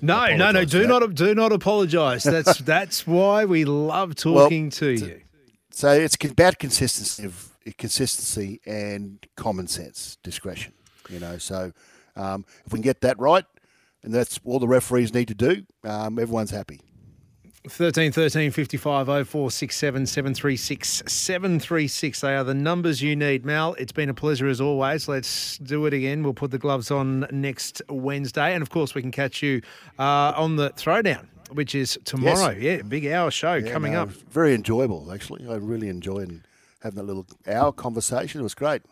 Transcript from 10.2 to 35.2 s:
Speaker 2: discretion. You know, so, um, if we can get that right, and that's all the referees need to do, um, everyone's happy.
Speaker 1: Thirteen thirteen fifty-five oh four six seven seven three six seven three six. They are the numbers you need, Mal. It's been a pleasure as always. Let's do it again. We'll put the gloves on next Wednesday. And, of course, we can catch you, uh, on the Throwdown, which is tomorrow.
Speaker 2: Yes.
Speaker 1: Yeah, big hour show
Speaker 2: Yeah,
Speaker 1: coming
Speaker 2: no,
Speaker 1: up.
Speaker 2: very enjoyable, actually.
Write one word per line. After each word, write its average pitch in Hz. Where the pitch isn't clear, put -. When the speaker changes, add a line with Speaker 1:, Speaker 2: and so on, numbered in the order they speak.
Speaker 2:
discretion. 92
You 90
know, 87
so, 92
um, 98
if -
we 117
can 113
get 127
that 123
right, 156
and 110
that's 120
all 123
the 120
referees 123
need 120
to 113
do, 160
um, 110
everyone's 113
happy. -
Speaker 1:
Thirteen 160
thirteen 156
fifty-five 139
oh 143
four 139
six -
seven 135
seven 135
three 139
six -
seven 180
three 156
six. -
They 139
are 135
the 131
numbers 160
you 147
need, 139
Mal. 156
It's 123
been 151
a 135
pleasure 139
as 131
always. 143
Let's -
do 151
it 143
again. 139
We'll 139
put 131
the 135
gloves 135
on 135
next 139
Wednesday. 139
And, 175
of -
course, 156
we 139
can 127
catch 139
you, 135
uh, 143
on 160
the 143
Throwdown, 180
which 143
is 131
tomorrow. 156
Speaker 2:
Yes. 131
Speaker 1:
Yeah, -
big 135
hour 170
show 170
Speaker 2:
Yeah, 117
Speaker 1:
coming 147
Speaker 2:
no, -
Speaker 1:
up. 104
Speaker 2:
very 147
enjoyable, 107
actually. -